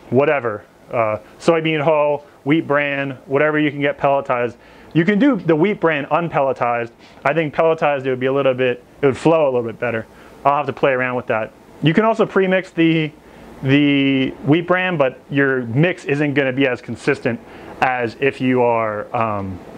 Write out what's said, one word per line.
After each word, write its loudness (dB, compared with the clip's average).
whatever, 0
uh, 0
soybean 0
hull, 0
wheat 0
bran, -2
whatever 2
you 0
can -8
get 0
pelletized. -2
You 4
can 2
do 4
the 0
wheat 0
bran 0
unpelletized. -2
I 2
think -2
pelletized, 0
it -2
would -2
be 0
a 2
little 2
bit, -2
it 2
would 2
flow 4
a 2
little 0
bit -8
better. -4
I'll 4
have -2
to -2
play 0
around -2
with -6
that. -2
You 4
can 4
also 2
pre-mix 0
the, 0
the 2
wheat 2
bran, 0
but 0
your 0
mix 0
isn't -2
gonna 0
be 2
as -4
consistent -4
as -2
if -2
you 2
are, -2
um, -4